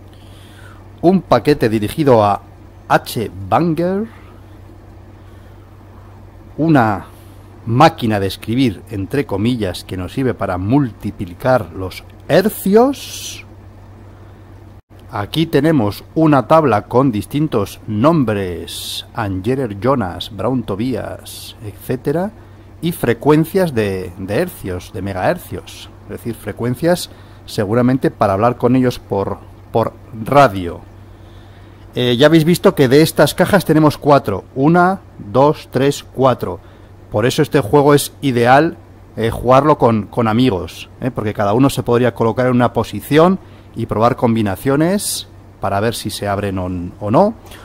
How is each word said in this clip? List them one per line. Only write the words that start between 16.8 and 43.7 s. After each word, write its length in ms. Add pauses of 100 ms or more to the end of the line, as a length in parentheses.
con 260
distintos 720
nombres, 1300
Angerer 680
Jonas, 540
Brown 280
Tobias, 1000
etcétera, 680 (500)
y 120
frecuencias 840
de, 420
de 200
hercios, 580
de 80
megahercios, 880 (140)
es 40
decir, 260
frecuencias 760 (340)
seguramente 680
para 220
hablar 240
con 200
ellos 220
por, 420 (320)
por 200 (320)
radio. 560 (1120)
Eh, 220
ya 100
habéis 180
visto 300
que 140
de 140
estas 320
cajas 320
tenemos 320
cuatro. 460 (100)
Una, 460 (180)
dos, 520
tres, 340 (100)
cuatro. 460 (500)
Por 140
eso 160
este 200
juego 340
es 260
ideal, 560 (400)
eh, 140
jugarlo 480
con, 300
con 200
amigos, 600 (100)
¿eh? 100
Porque 220
cada 220
uno 160
se 120
podría 320
colocar 320
en 60
una 220
posición 640 (360)